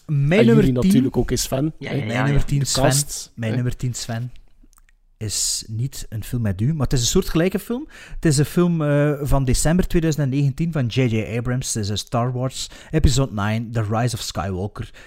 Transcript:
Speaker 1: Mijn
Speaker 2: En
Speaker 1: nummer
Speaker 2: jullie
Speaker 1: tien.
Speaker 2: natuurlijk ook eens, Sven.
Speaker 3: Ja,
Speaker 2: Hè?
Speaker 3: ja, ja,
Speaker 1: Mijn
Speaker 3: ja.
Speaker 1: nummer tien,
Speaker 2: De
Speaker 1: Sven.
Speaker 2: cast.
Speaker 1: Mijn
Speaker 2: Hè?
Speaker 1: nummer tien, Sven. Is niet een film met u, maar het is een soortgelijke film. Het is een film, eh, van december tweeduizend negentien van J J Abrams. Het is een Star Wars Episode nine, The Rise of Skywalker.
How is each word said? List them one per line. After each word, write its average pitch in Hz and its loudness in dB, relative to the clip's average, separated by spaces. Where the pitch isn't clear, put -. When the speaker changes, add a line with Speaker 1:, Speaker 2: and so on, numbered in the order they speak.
Speaker 1:
Mijn 151 2
Speaker 2:
En 233 8
Speaker 1:
nummer 220 6
Speaker 2:
jullie 127 2
Speaker 1:
tien. 185 4
Speaker 2:
natuurlijk 127 2
ook 120 2
eens, 120 0
Sven. 143 -2
Speaker 3:
Ja, 139 -10
Speaker 2:
Hè? - -4
Speaker 3:
ja, 127 -2
ja, 113 -4
Speaker 1:
Mijn 107 -2
Speaker 3:
ja. 107 0
Speaker 1:
nummer 143 4
tien, 139 0
Speaker 2:
De 135 0
Speaker 1:
Sven. 131 0
Speaker 2:
cast. 139 0
Speaker 1:
Mijn 113 -6
Speaker 2:
Hè? - -2
Speaker 1:
nummer 123 -2
tien, 123 -4
Sven. 120 -8
Is - -4
niet 113 -6
een 107 -8
film 120 -4
met 98 -2
u, 139 2
maar 147 -2
het - 0
is 135 4
een 120 0
soortgelijke 185 2
film. 247 -6
Het - -2
is 151 4
een 143 4
film, 175 2
eh, 147 2
van 135 2
december 151 2
tweeduizend 156 0
negentien 143 0
van 147 0
J 120 0
J 110 0
Abrams. 123 -4
Het 110 -4
is 98 -4
een 104 -4
Star 117 -4
Wars 127 -6
Episode 139 4
nine, 107 -2
The 117 -2
Rise 113 0
of - -8
Skywalker. 95 -6